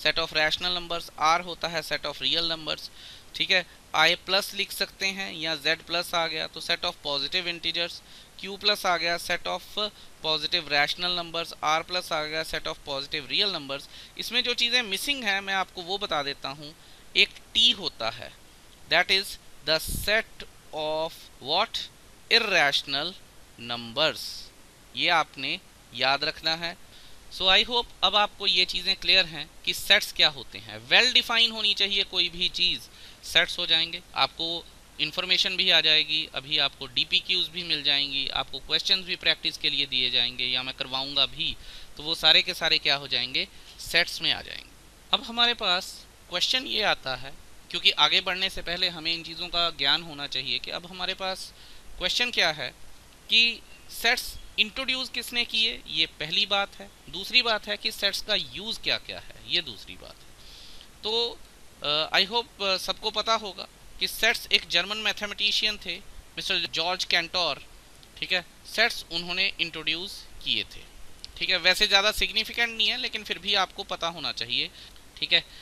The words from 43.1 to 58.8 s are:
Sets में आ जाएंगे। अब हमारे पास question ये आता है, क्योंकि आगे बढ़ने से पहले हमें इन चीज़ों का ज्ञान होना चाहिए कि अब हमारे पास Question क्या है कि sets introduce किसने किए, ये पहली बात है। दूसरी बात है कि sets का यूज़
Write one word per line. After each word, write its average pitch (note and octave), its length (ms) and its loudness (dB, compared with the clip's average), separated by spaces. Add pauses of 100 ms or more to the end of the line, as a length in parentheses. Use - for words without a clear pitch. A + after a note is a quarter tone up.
Sets - 420 0
में D3+ 100 2
आ F2+ 100 -4
जाएंगे। - 280 -14 (420)
अब G3+ 100 2
हमारे A#3+ 320 2
पास F#3+ 520 -2 (240)
question B3+ 360 0
ये C4 160 0
आता D3 340 2
है, C3 180 -10 (360)
क्योंकि F3 200 4
आगे D3+ 300 6
बढ़ने F#3 300 0
से F3+ 120 -6
पहले F3 260 0
हमें E3 260 -2
इन E3 80 -6
चीज़ों E3 260 -10
का E3+ 220 2
ज्ञान D3 320 2
होना C#3+ 240 -8
चाहिए C3 320 -4
कि - 120 -8
अब F3 160 -6
हमारे F#3 280 -6
पास F#3+ 380 -6 (460)
Question A#3+ 320 2
क्या F#3+ 220 4
है D3 160 -6 (600)
कि A3+ 320 4 (280)
sets - 440 0 (240)
introduce B3+ 500 -2
किसने A#3+ 360 -4
किए, A3+ 420 -2
ये D#3 200 0
पहली E3+ 400 -2
बात G3+ 300 0
है। G3 140 -16 (200)
दूसरी G3+ 320 0
बात A3+ 240 0
है G#3 100 -2
कि - 160 -6
sets - 300 -2
का G#3+ 120 -2
यूज़ F3 460 -6